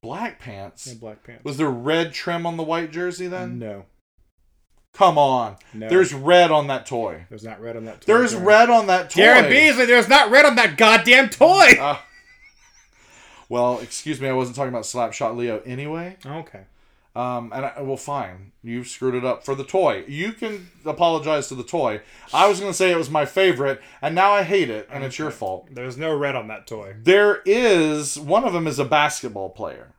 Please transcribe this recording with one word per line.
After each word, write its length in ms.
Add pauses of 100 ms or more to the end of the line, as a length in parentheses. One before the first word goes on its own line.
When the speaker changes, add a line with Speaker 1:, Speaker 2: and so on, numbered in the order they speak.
Speaker 1:
Black 380
pants? 440
Speaker 2:
He 80
had 80
black 240
pants. 220
Speaker 1:
Was 100
there 140
red 440
trim 320
on 120
the 60
white 280
jersey 360
then? 300
Speaker 2:
No. 280 (1080)
Speaker 1:
Come 240
on. 380 (180)
Speaker 2:
No. 140
Speaker 1:
There's 260
red 380
on 160
that 180
toy. 440
Speaker 2:
There's 160
not 160
red 160
on 80
that 160
toy, 120
Speaker 1:
There's 220
Speaker 2:
Darren. 100
Speaker 1:
red 240
on 180
that 220
toy. 120
Speaker 2:
Darren 280
Beasley, 360
there's 240
not 200
red 160
on 120
that 180
goddamn 540
toy! 400 (100)
Speaker 1:
Uh, 180 (1500)
well, 300
excuse 400
me, 80
I 60
wasn't 240
talking 160
about 100
Slapshot 540
Leo 280
anyway. 600
Speaker 2:
Okay. 360 (540)
Speaker 1:
Um, 380
and 120
I, 160
well, 160
fine. 540 (120)
You've 240
screwed 260
it 100
up 220
for 80
the 100
toy. 440
You 260
can 360 (160)
apologize 640
to 60
the 80
toy. 380 (320)
I 140
was 120
gonna 140
say 180
it 60
was 120
my 160
favorite, 560 (200)
and 140
now 160
I 120
hate 280
it, 200
and 120
it's 160
your 80
Speaker 2:
Okay. 100
Speaker 1:
fault. 340
Speaker 2:
There's 260
no 180
red 200
on 120
that 180
toy. 380
Speaker 1:
There 420
is, 720
one 240
of 100
them 140
is 120
a 60
basketball 680
player. 480